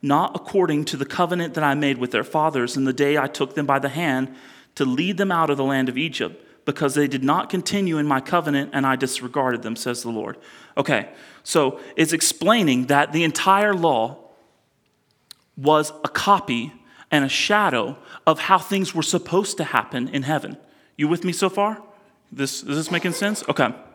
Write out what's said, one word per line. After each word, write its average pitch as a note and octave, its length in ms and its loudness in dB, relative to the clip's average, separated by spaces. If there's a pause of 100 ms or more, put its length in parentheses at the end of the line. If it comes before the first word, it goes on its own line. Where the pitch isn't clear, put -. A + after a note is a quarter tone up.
not C#3 320 2
according D#3+ 520 0
to - 100 -6
the C3+ 80 -2
covenant E3+ 500 -2
that D#3 100 0
I C#3 100 4
made C#3 240 0
with B2 120 -2
their A2+ 140 2
fathers C#3+ 520 0
in C3+ 80 0
the C3 80 0
day C#3+ 260 2
I C3+ 80 0
took C3+ 280 -4
them D3+ 120 -2
by C#3 140 2
the C#3 100 -2
hand C3 440 -2 (420)
to D3 80 0
lead E3 340 0
them F#3+ 140 0
out E3 180 2
of C#3+ 60 2
the C#3 80 0
land C3+ 240 0
of B2 100 -4
Egypt, C3+ 440 -4 (220)
because C#3+ 300 -2
they D3 140 2
did C3 160 -4
not D#3 260 2
continue F#3 480 -2
in D3 80 0
my C3+ 140 0
covenant D3 520 0
and C#3 140 0
I C3 100 2
disregarded B2+ 680 -2
them,' A2+ 140 -6
says B2 260 -6
the A#2 80 -8
Lord." A2 260 -6 (400)
Okay, C3+ 320 0 (340)
so C3+ 380 0 (160)
it's D#3 160 4
explaining E3 760 2
that C#3+ 260 2
the E3 120 2
entire G3 500 2
law C#3+ 440 0 (1400)
was D3+ 360 4 (120)
a - 40 -2
copy D3+ 640 0 (380)
and C#3+ 140 4
a C3+ 40 -2
shadow C#3+ 680 0 (280)
of D#3 140 4
how F#3+ 180 4
things F#3+ 360 -2
were E3 80 0
supposed F3+ 540 -2
to D#3+ 80 -4
happen B2+ 440 -2
in C3 140 -4
heaven. D3 340 -4 (400)
You D3 120 -2
with E3+ 160 0
me F#3 80 -2
so F#3 160 0
far? G3+ 340 -2 (500)
This, C#3 300 -6
is C#3+ 140 -4
this D#3 140 -4
making F3 220 -2
sense? G3+ 360 -4
Okay. C3 260 2 (200)